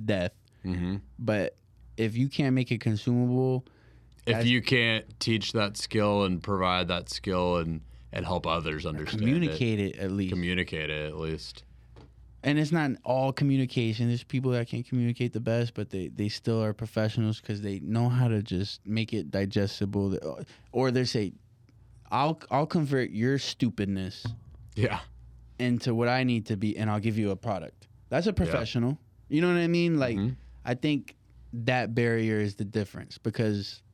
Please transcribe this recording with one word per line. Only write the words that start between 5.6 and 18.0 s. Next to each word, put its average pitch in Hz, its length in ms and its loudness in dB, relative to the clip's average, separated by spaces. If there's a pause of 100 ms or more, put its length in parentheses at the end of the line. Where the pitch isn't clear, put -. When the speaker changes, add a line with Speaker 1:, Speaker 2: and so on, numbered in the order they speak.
Speaker 2:
skill 104 480 2
and 90 180 0
provide 92 460 0
that 87 220 -2
skill 90 480 0
and, 82 220 -2 (320)
and 92 120 -4
help 85 220 -2
others 80 400 -2
understand 78 360 -4
it. - 20 0
Speaker 1:
Communicate 123 560 2
it, 98 180 -2
at 95 120 -4
least. 95 220 0
Speaker 2:
Communicate 87 580 -2
it, 76 180 -4
at 78 100 -8
least. 80 440 -6 (800)
Speaker 1:
And 147 160 2
it's 151 140 2
not 151 200 2 (120)
all 131 280 2
communication. 123 760 2
There's 120 140 0
people 127 300 0
that 120 160 0
can't 120 180 -6
communicate 120 460 0
the 107 80 -2
best, 117 340 0
but 107 160 -6
they, 90 180 -4
they 104 200 -2
still 113 340 0
are 107 100 0
professionals 110 680 -2
'cause 104 200 -8
they 101 200 -4
know 113 280 0